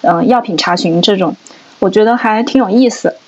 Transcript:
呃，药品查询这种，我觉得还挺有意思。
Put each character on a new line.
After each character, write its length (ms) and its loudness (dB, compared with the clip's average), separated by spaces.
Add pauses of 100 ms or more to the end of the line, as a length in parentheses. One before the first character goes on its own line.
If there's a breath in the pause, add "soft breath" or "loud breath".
呃， 220 0
药 160 2
品 160 -6
查 200 -2
询 260 -2
这 140 2
种， 180 -2 (460 loud breath)
我 100 2
觉 140 2
得 120 2
还 280 -2
挺 180 0
有 80 -2
意 180 4
思。 280 -4 (120)